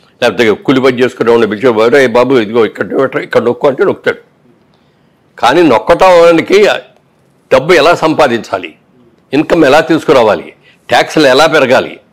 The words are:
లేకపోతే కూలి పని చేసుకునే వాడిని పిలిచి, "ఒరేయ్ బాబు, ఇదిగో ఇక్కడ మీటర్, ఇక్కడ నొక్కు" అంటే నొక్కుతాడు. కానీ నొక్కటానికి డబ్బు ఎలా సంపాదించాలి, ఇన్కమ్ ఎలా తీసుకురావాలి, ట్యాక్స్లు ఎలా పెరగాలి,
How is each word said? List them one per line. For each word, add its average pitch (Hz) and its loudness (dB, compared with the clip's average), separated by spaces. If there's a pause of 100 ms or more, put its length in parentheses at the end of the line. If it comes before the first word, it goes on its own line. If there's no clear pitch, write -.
(220)
లేకపోతే 110 0
కూలి 131 -2
పని 127 -2
చేసుకునే 120 -2
వాడిని 117 2
పిలిచి, 107 -4
"ఒరేయ్ 120 2
బాబు, 123 0
ఇదిగో 113 -2
ఇక్కడ 104 -8
మీటర్, 135 -4
ఇక్కడ - -2
నొక్కు" 160 -2
అంటే 135 -2
నొక్కుతాడు. - -6 (1200)
కానీ 135 2
నొక్కటానికి 170 2 (880)
డబ్బు 143 2
ఎలా 160 2
సంపాదించాలి, 117 -4 (580)
ఇన్కమ్ 160 0
ఎలా 139 4
తీసుకురావాలి, 143 0 (360)
ట్యాక్స్లు 151 0
ఎలా 135 2
పెరగాలి, 123 0 (120)